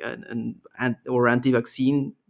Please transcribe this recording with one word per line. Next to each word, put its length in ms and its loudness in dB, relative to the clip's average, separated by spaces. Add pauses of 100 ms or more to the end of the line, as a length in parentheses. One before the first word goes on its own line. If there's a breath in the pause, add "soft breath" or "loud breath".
an, 240 -10
an, 260 -6 (240)
an, 180 -2 (120)
or 200 2
anti-vaccine, 840 2 (160)